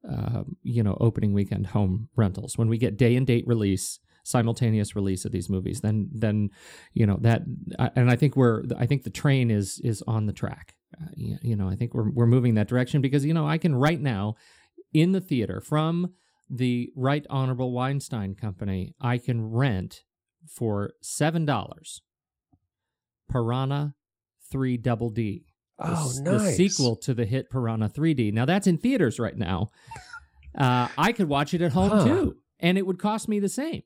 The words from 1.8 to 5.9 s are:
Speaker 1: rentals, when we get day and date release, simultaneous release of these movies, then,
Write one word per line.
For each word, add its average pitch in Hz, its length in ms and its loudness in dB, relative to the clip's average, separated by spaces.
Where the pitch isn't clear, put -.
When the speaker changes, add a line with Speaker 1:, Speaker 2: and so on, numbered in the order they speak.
Speaker 1:
rentals, - 420 0
when 113 100 2
we 117 100 0
get 107 180 -2
day 120 200 4
and 127 100 2
date 120 220 2
release, 104 500 0
simultaneous 110 720 0
release 98 300 -2
of - 80 -4
these 95 160 -4
movies, 92 320 -4
then, 107 320 -2